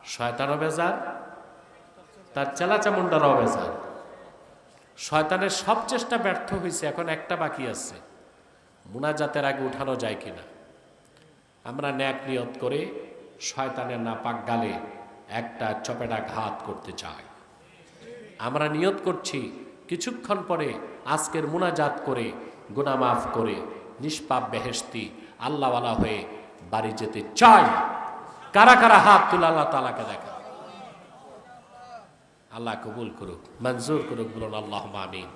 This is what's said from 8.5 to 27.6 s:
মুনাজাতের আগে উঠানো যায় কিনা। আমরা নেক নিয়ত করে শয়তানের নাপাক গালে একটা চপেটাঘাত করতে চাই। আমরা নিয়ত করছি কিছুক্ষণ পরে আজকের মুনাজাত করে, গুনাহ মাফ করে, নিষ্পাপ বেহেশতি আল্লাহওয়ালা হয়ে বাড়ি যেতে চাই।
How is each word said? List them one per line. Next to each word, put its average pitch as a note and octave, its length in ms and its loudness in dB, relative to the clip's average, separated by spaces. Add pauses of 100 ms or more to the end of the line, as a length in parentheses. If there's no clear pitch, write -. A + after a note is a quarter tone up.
মুনাজাতের D3 600 -2
আগে C3+ 180 0
উঠানো C3 320 -2
যায় A2 240 -2
কিনা। F2 220 -14 (1200)
আমরা C#3 280 -4
নেক C3+ 240 0 (120)
নিয়ত B2 320 -4
করে C3+ 320 -2 (500)
শয়তানের B2 580 -6
নাপাক A2+ 480 -4
গালে A#2 260 0 (560)
একটা A2+ 540 -6
চপেটাঘাত A2+ 840 -6
করতে F#2+ 260 -12
চাই। D#2 320 -14 (1160)
আমরা D3 300 -2
নিয়ত F3 340 2
করছি - 640 -4 (220)
কিছুক্ষণ G3 500 -4 (100)
পরে D#3 260 -2 (320)
আজকের D3+ 420 -2
মুনাজাত D#3 580 0
করে, A#2+ 260 -2 (440)
গুনাহ C3+ 200 0
মাফ B2 380 2
করে, A2+ 220 0 (460)
নিষ্পাপ C3 500 -2
বেহেশতি A2+ 580 -6 (300)
আল্লাহওয়ালা B2 540 0
হয়ে G#2+ 320 0 (460)
বাড়ি A2 200 0
যেতে - 320 -6 (120)
চাই। A3 280 12 (880)